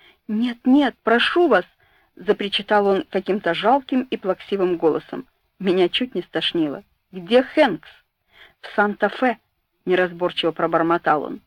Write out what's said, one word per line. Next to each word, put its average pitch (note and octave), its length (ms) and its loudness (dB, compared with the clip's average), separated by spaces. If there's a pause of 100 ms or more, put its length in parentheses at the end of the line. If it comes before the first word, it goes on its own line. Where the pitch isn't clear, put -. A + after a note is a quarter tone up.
(280)
«Нет, A#3 360 -2
нет, C4 380 4
прошу A#3+ 460 2
вас!» — F#3 160 4 (520)
запричитал G3+ 720 0
он G3 240 2
каким-то F#3 420 -2
жалким B3+ 500 0
и A3 140 -6
плаксивым F#3 600 -2
голосом. D#3+ 500 -2 (320)
Меня F#3 300 2
чуть - 260 -4
не F3 80 -6
стошнило. E3 640 -4 (260)
«Где F#3 320 2
Хэнкс?» C4 460 0 (720)
«В - 160 -20
Санта-Фе», — G#3 640 -2 (460)
неразборчиво F3 680 -2
пробормотал D#3+ 720 0
он. - 220 -12